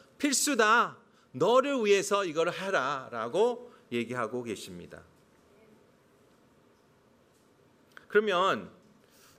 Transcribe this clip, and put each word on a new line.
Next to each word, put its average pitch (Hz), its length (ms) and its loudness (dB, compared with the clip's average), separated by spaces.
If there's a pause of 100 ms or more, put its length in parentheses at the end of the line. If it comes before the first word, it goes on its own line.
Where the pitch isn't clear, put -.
(160)
"필수다. 226 800 2 (360)
너를 240 520 2
위해서 202 400 2
이걸 165 240 0
하라"라고 147 1200 -2 (220)
얘기하고 120 520 -4
계십니다. 87 580 -12 (3000)
그러면 180 600 0 (680)